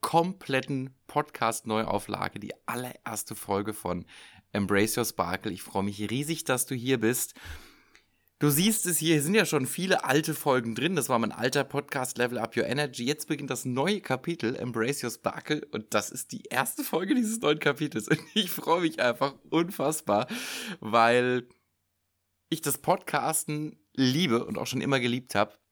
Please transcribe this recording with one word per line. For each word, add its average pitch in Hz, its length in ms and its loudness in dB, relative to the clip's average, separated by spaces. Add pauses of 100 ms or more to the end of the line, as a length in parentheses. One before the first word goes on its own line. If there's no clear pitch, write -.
kompletten 139 920 0 (140)
Podcast-Neuauflage, 110 1300 -2
die 104 100 -12 (160)
allererste 120 680 -8
Folge 101 380 -2
von 90 320 -4 (460)
Embrace 101 460 2
Your 117 80 2
Sparkle. 92 480 -4
Ich 92 100 -10
freue 98 200 -4
mich 101 260 -4
riesig, 143 340 -4
dass 127 220 0
du 139 100 -6
hier 123 240 2
bist. 113 340 2 (1080)
Du 147 80 6
siehst 180 380 2
es 165 100 0
hier, 160 160 4
hier 151 80 4
sind 160 140 2
ja 208 100 6
schon 135 220 0
viele - 360 0
alte 156 300 2
Folgen 123 400 2
drin. 147 220 0
Das 131 140 0
war 123 100 4
mein 113 120 2
alter 147 320 0
Podcast, 135 540 -4
Level 120 220 0
Up 117 180 -2
Your 117 80 2
Energy. 127 400 -2
Jetzt 139 220 -2
beginnt 143 240 -4
das 127 140 -4
neue 143 360 0
Kapitel, 165 540 -2
Embrace 120 480 -2
Your 120 80 -2
Sparkle. - 600 -4
Und 107 220 -6
das 107 160 2
ist - 220 -10
die - 180 -12
erste 135 340 -2
Folge 190 300 0
dieses 226 260 0
neuen 151 200 2
Kapitels. 143 480 -2
Und 156 120 2 (140)
ich 196 160 -2
freue 170 320 0
mich 160 180 0
einfach 123 360 2 (160)
unfassbar, 156 720 2 (540)
weil 120 680 4 (1000)
ich 160 120 -4
das - 180 -2
Podcasten 151 1000 -2 (160)
liebe 131 500 4
und - 140 -6
auch - 80 -4
schon 131 160 -2
immer 135 180 2
geliebt 123 360 -2
habe. 104 240 2 (120)